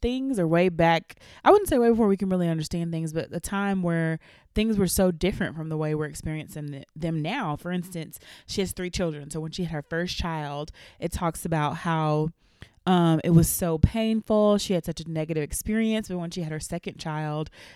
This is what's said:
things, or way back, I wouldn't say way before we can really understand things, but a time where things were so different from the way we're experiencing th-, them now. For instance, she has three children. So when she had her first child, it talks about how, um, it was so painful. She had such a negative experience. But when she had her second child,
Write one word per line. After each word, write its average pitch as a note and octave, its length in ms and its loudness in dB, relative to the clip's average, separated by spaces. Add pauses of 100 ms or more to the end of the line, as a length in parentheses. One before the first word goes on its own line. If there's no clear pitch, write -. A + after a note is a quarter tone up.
things, C4 360 0
or F3 80 2
way E3+ 220 4
back, E3 480 2 (260)
I C4 80 6
wouldn't G4+ 200 6
say D4 80 4
way A#3 100 4
before A3+ 180 4
we G3 120 4
can G3 100 -2
really F3+ 200 0
understand E3 440 -2
things, D#3+ 220 -4
but D#3 180 -4
a F3 80 -6
time G3 420 -2
where E3 360 0 (360)
things A3 220 2
were G3 120 2
so F#3 220 4
different F3 460 -2
from D#3 140 -8
the D#3 80 -4
way D3+ 160 0
we're D3+ 100 -2
experiencing D3+ 680 -10
th-, C#3 120 -14 (100)
them D#3+ 280 -4
now. E3+ 340 -4
For F3 160 -8
instance, F3 460 -8 (280)
she - 140 -4
has F#3+ 120 -2
three F3+ 180 -6
children. D#3 400 -4
So D#3+ 100 -6
when D#3+ 120 -8
she - 100 -6
had E3 100 -4
her D3+ 160 -4
first E3+ 300 -4
child, D3+ 520 -6 (280)
it F3 140 -4
talks - 340 -4
about D#3 300 0
how, D#3 540 0 (540)
um, E3+ 380 6
it - 80 0
was E3 180 8
so E3 300 -2
painful. G#3+ 800 4
She G3+ 140 -2
had F3 120 0
such E3 160 -6
a D#3 80 -12
negative D#3+ 360 -2
experience. A3 640 -2
But F3+ 100 -6
when E3+ 120 -6
she F3 120 -6
had D#3 80 -6
her D#3 80 -6
second - 400 -8
child, D3+ 500 -6 (280)